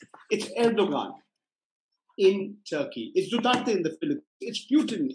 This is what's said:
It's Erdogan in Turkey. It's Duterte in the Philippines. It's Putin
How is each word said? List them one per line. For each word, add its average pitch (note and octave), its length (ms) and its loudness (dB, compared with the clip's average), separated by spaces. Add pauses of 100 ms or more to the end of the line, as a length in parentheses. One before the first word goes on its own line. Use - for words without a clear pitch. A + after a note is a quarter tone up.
(300)
It's G#3+ 180 -2 (120)
Erdogan F#3+ 540 2 (1040)
in G3 400 2 (120)
Turkey. C#3 460 -4
It's F#3+ 180 0
Duterte B3 360 0
in G3 120 2
the D#3+ 180 -4
Philippines. D3 260 -4 (160)
It's - 300 -8
Putin A3+ 440 2